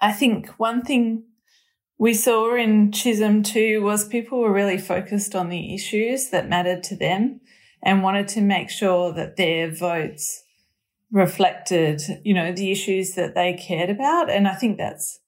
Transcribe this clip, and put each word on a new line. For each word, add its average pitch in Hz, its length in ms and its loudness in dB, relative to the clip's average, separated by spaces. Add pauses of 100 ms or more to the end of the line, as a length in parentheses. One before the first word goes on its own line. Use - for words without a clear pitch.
I 214 100 2
think 220 460 0
one 233 240 0
thing 233 420 0 (760)
we 226 160 4
saw 226 420 2
in 214 360 4
Chisholm 214 520 2
too 214 380 2
was 208 260 0
people 240 320 -4
were 226 120 2
really 196 260 2
focused 190 560 -4
on 180 140 -2
the 170 260 -6
issues 226 580 -2
that - 180 -2
mattered 180 340 0
to 196 140 -10
them 202 420 0 (420)
and 190 220 2
wanted 196 260 0
to 220 120 -2
make 196 280 2
sure 180 440 2
that 156 240 -8
their 165 340 0
votes 165 720 -6 (680)
reflected, 175 880 2 (240)
you 208 80 4
know, 175 180 2
the 190 200 -2
issues 190 420 -2
that 165 220 -4
they 180 180 2
cared 175 360 -4
about. 285 400 0
And 202 180 2
I 190 80 0
think 220 220 -2
that's - 500 -8